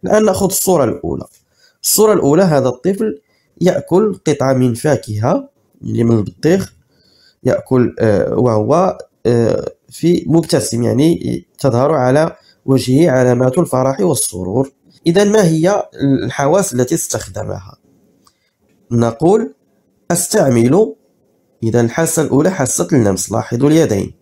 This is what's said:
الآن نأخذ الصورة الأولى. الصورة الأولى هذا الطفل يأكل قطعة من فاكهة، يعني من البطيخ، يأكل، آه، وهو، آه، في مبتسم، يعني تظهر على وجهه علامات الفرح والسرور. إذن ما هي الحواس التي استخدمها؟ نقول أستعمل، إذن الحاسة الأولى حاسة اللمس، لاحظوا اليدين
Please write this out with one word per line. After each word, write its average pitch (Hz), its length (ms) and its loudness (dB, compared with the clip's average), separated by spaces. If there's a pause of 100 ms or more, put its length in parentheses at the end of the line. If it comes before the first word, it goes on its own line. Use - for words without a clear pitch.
الآن 214 200 2
نأخذ 196 220 0
الصورة 170 380 0
الأولى. 80 400 -6 (580)
الصورة 214 300 2
الأولى 156 300 2
هذا 143 260 2
الطفل 196 520 -4 (400)
يأكل 180 640 0
قطعة 135 260 0
من 127 220 2
فاكهة، 131 760 -2 (320)
يعني 113 220 -2
من 117 140 2
البطيخ، 170 560 -2 (720)
يأكل، 127 540 0
آه، 104 360 0
وهو، 123 640 0 (280)
آه، 117 460 0 (160)
في 175 380 -2
مبتسم، 151 560 0
يعني 120 640 0 (140)
تظهر 135 360 0
على 139 420 0 (300)
وجهه 131 440 2
علامات 127 480 2
الفرح 135 420 -2
والسرور. 117 720 -4 (340)
إذن 202 260 2
ما 214 120 4
هي 165 500 0
الحواس 139 800 0
التي 123 200 0
استخدمها؟ 98 840 -10 (1120)
نقول 151 640 0 (560)
أستعمل، 139 840 2 (680)
إذن 117 220 2
الحاسة 156 380 -2
الأولى 147 280 2
حاسة - 420 -4
اللمس، 101 400 0
لاحظوا 120 360 -2
اليدين 127 540 0